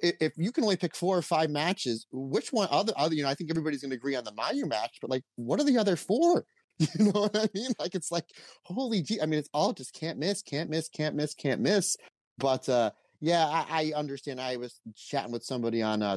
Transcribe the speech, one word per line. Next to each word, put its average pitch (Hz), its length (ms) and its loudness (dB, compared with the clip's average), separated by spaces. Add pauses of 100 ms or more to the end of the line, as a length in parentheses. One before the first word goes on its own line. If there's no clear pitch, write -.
i-, 170 160 2
if 156 160 2
you 180 160 -2
can 302 100 0
only 208 140 4
pick 165 180 -4
four 180 240 0
or 165 40 2
five 160 280 2
matches, 143 600 0
which 135 400 -2
one, 208 180 2
other, 202 260 2
other, 160 200 2
you 147 80 0
know, 139 40 2
I 139 60 2
think 156 160 -6
everybody's 151 320 -2
gonna 131 140 -4
agree 135 180 -4
on 123 80 -2
the 110 100 -10
Mayu 170 360 -2
match, 113 320 -2
but, 123 100 -6
like, 131 140 -2 (100)
what 120 240 -2
are 294 60 2
the 262 140 4
other 196 180 4
four? 330 540 4
<laughs> - 40 -20 (420)
You 208 100 8
know 208 160 4
what 208 140 2
I 214 180 2
mean? 240 260 -2
Like, 175 160 -4
it's - 160 -6
like, 170 180 -2 (340)
holy 220 380 0
gee, 156 180 -4
I 156 60 0
mean, 156 140 2
it's 147 120 -8
all 170 220 2
just - 180 -14
can't 160 260 -6
miss, 180 240 -2
can't 156 280 -4
miss, 156 180 -2
can't 151 280 -4
miss, 147 180 -2
can't 135 260 -2
miss. 185 360 2 (420)
But, 131 320 0
uh, 120 220 2 (280)
yeah, 165 260 4
I, 156 460 -2
I 151 60 -4
understand. 139 420 -6
I 127 160 -4
was 120 240 -10 (160)
chatting 117 360 -4
with 120 100 -4
somebody 117 400 0
on, 107 200 2
uh, 101 140 2